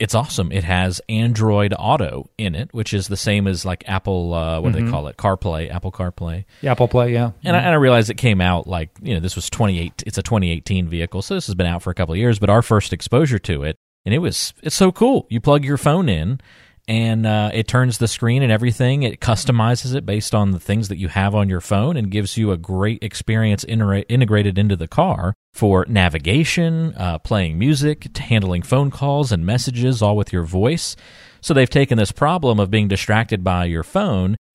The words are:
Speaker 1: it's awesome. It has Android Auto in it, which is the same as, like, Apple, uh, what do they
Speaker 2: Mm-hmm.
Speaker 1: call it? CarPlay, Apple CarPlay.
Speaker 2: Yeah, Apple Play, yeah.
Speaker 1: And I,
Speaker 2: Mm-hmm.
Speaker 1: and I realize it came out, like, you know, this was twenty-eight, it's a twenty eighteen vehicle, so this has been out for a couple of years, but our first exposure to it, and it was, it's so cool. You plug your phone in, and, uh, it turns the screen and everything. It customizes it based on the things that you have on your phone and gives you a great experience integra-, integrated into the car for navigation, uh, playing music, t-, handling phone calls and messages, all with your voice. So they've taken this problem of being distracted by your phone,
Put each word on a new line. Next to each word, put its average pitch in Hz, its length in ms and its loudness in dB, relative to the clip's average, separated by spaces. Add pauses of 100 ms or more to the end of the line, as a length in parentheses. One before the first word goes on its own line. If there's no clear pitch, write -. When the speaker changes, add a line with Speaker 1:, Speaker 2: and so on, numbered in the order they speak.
Speaker 1:
it's 110 120 -2
awesome. 110 380 -2
It 92 140 -2
has 90 420 0
Android 110 720 0
Auto 85 580 -2
in 98 180 -4
it, - 180 -8
which 110 200 -4
is 98 140 -2
the 101 80 -4
same 101 320 0
as, 92 180 -2
like, 90 220 -6
Apple, 92 460 -2
uh, 82 260 -2
what 113 140 0
do 92 60 0
they - 40 0
Speaker 2:
Mm-hmm. 117 80 -2
Speaker 1:
call 73 160 -4
it? - 80 -12
CarPlay, 87 580 -2
Apple 90 200 -6
CarPlay. 87 500 -6 (180)
Speaker 2:
Yeah, 139 100 -2
Apple 123 180 2
Play, 120 240 2
yeah. 117 180 0 (140)
Speaker 1:
And 175 100 2
I, 180 40 4
Speaker 2:
Mm-hmm. 180 80 0
Speaker 1:
and 170 80 4
I - 20 4
realize 123 320 4
it 104 80 -6
came 107 240 2
out, 90 260 2
like, 82 220 -6 (120)
you 131 120 -6
know, 82 80 -2
this 90 160 -6
was - 120 -8
twenty-eight, 90 560 -2
it's 107 120 -8
a 98 60 -2
twenty 92 280 0
eighteen 85 380 -2
vehicle, 85 320 -6
so 98 140 -6
this 90 120 -6
has 95 80 -6
been 90 120 0
out 85 140 -4
for - 80 -6
a 92 60 -6
couple 80 180 -4
of 90 60 -2
years, 117 180 2
but 101 120 2
our 110 120 6
first - 300 2
exposure 123 480 0
to 71 240 -4
it, 78 140 -6 (280)
and 98 80 0
it 117 60 2
was, - 420 -4
it's 156 140 -6
so 185 160 6
cool. 240 380 2
You 113 100 -2
plug 147 240 4
your 139 140 0
phone 151 320 2
in, 90 320 -2 (460)
and, 113 400 0
uh, 107 260 2
it 113 140 -2
turns 127 320 2
the 117 80 2
screen 120 340 0
and 123 100 2
everything. 123 520 2
It - 180 -4
customizes 120 720 0
it 143 100 -6
based 104 280 -2
on 101 180 2
the 90 80 -2
things 104 300 -2
that 101 80 -6
you 92 120 -4
have 98 260 0
on 101 120 2
your 90 140 -2
phone 110 340 0
and 107 160 -2
gives 104 260 -2
you 107 140 2
a 90 60 0
great 95 460 -2
experience 110 600 0
integra-, 101 460 0
integrated 104 480 2
into 101 180 2
the 82 120 -6
car 143 480 0 (180)
for 98 340 4
navigation, 120 1080 0
uh, 87 220 -4
playing 87 400 -2
music, 147 540 0
t-, - 100 -6
handling 92 400 0
phone 139 260 0
calls 143 420 -2
and 85 140 0
messages, 123 560 0
all 104 160 2
with 104 160 -2
your 87 100 0
voice. 98 520 0 (460)
So - 120 0
they've 131 160 6
taken 135 280 2
this 107 140 2
problem 147 480 2
of 95 120 2
being 107 160 2
distracted 104 560 0
by 90 220 0
your 82 180 -2
phone, 110 520 0 (200)